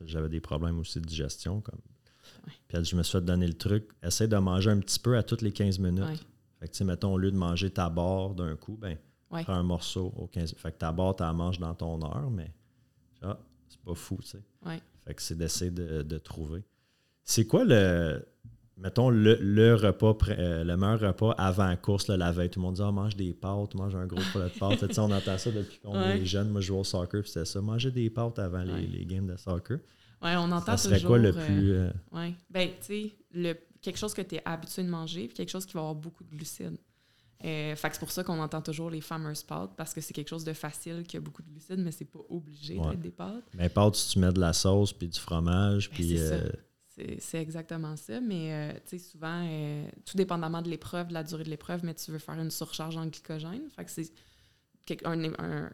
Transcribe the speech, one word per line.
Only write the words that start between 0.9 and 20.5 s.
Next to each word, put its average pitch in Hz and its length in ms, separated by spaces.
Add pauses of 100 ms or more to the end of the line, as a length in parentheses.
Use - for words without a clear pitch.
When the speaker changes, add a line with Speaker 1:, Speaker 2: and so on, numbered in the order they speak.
Speaker 1:
de 82 60
digestion, 80 560
comme. » - 180 (680)
Speaker 2:
Ouais. 151 60 (140)
Speaker 1:
Puis - 100
elle 85 60
dit, « 80 80
Je - 40
me 87 80
suis - 100
fait 90 120
donner 90 220
le 82 60
truc, 101 360 (140)
essaie 90 240
de 107 100
manger 95 340
un 104 80
petit - 200
peu 123 180
à 107 60
toutes - 200
les 104 80
quinze 98 280
minutes. » 92 260
Speaker 2:
Ouais. 156 100 (440)
Speaker 1:
Fait 82 80
que, - 40
tu - 80
sais, 101 40
mettons, 95 300
au 95 40
lieu 95 140
de 98 60
manger 87 340
ta 90 180
barre 92 460
d'un 85 200
coup, 101 200
ben, 98 220 (340)
Speaker 2:
Ouais. 170 120
Speaker 1:
prends 95 100
un 90 100
morceau 90 540
aux 87 100
quinze. 85 300
Fait 82 140
que - 80
ta 80 120
barre, 92 240
t'as 87 120
la 82 60
manges 87 260
dans 82 160
ton 82 280
heure, 127 280
mais, 85 200 (720)
ah, 95 160 (300)
c'est - 140
pas 87 120
fou, - 300
tu - 60
sais. 101 120 (240)
Speaker 2:
Ouais. 165 160 (240)
Speaker 1:
Fait 73 80
que - 80
c'est - 160
d'essayer 82 320
de, 82 320
de 76 160
trouver. 80 460 (600)
C'est - 220
quoi 175 180
le, 90 640 (520)
mettons, 95 320
le, 110 300
le 107 360
repas 107 400
pré-, 104 240
euh, 85 240